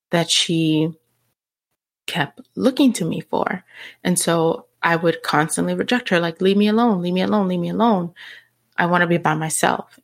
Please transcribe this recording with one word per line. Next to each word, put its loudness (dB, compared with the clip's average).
that 0
she 0
kept -6
looking 2
to -4
me -4
for. -4
And 0
so 0
I 2
would 0
constantly 0
reject -2
her, 2
like, -4
"Leave 4
me 2
alone, 2
leave -2
me 0
alone, 0
leave -2
me -4
alone. 0
I 2
wanna 2
be 2
by 0
myself." -2